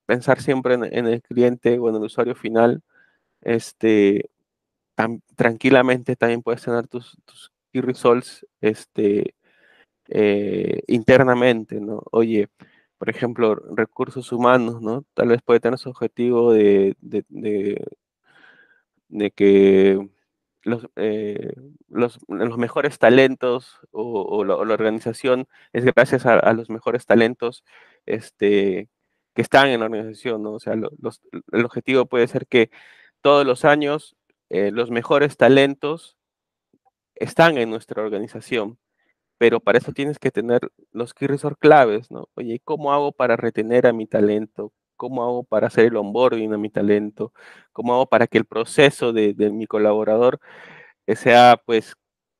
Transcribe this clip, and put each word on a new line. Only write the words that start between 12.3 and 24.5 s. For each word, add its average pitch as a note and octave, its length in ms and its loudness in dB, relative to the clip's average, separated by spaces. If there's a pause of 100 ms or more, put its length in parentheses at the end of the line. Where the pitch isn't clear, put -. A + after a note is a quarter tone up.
por - 100 -8
ejemplo, A2+ 460 -2
recursos A#2+ 760 -8
humanos, A#2+ 520 0
¿no? A#2 320 -8
Tal A#2+ 140 0
vez A#2+ 120 2
puede A#2 200 2
tener B2 180 -4
su - 100 -14
objetivo A#2+ 640 0
de, G2+ 480 4
de, G#2 300 -10
de, G#2 520 -6 (1300)
de G#2 220 -4
que G2 760 4 (580)
los, A#2 220 -6 (100)
eh, G#2 580 -8 (340)
los, A#2+ 400 -6
los A2+ 300 -6
mejores C#3 400 -6
talentos B2+ 800 2 (120)
o, A2 340 -8
o G2+ 200 -4
la, F#2+ 120 -2